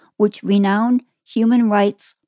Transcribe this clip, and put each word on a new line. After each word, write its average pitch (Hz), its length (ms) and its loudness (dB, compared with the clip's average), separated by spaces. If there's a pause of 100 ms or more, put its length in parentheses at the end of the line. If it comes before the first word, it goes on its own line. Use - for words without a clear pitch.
(180)
which 208 260 -2
renowned 202 600 0 (200)
human 226 460 0
rights 202 460 -2 (120)